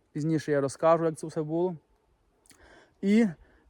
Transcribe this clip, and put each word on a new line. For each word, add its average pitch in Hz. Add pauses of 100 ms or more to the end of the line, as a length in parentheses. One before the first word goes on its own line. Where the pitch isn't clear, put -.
(120)
Пізніше 151
я 143
розкажу, 160
як 160
це 165
все 160
було. 165 (1300)
І, 208 (440)